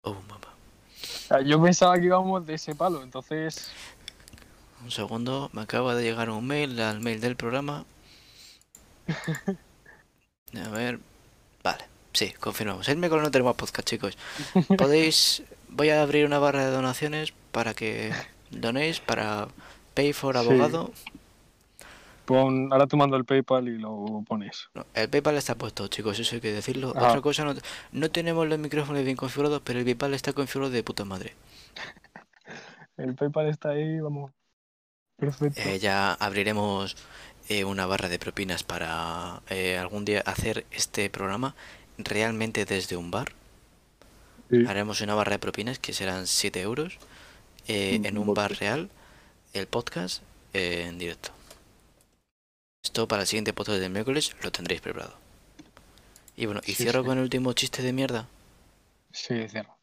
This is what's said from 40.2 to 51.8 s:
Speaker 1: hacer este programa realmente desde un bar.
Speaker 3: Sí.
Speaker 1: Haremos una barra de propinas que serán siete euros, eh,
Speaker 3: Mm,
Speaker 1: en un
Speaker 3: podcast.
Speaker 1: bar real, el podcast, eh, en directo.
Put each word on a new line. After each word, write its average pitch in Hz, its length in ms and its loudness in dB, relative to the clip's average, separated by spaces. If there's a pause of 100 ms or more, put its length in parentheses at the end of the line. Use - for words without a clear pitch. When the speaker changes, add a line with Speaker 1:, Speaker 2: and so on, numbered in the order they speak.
Speaker 1:
hacer 107 460 -4
este - 360 -2
programa 101 460 -4 (420)
realmente 110 680 -2
desde 95 320 -2
un 87 160 -8
bar. 104 200 -4 (1160)
Speaker 3:
Sí. 120 160 8
Speaker 1:
Haremos 101 340 0
una 104 140 0
barra 101 180 2
de 101 60 0
propinas 104 400 -4
que - 140 -6
serán 92 340 -4
siete - 340 0
euros, 131 380 -4 (720)
eh, 98 320 0
Speaker 3:
Mm, 104 60 -2
Speaker 1:
en 101 120 -2
un 104 80 -2
Speaker 3:
podcast. 104 240 2
Speaker 1:
bar 101 100 -6
real, 131 300 -2 (640)
el 98 140 -2
podcast, 165 540 -6 (300)
eh, 87 360 -2
en 87 100 -10
directo. 85 320 -8 (1500)